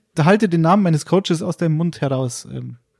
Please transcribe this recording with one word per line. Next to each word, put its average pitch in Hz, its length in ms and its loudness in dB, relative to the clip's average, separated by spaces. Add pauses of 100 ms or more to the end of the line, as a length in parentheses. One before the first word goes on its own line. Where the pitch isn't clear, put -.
(180)
halte 202 300 4
den 170 140 2
Namen 185 220 4
meines 160 220 0
Coaches 180 360 0
aus 185 160 -6
deinem 160 180 0
Mund 165 240 -4
heraus, 131 500 -4
ähm, 127 280 -12 (220)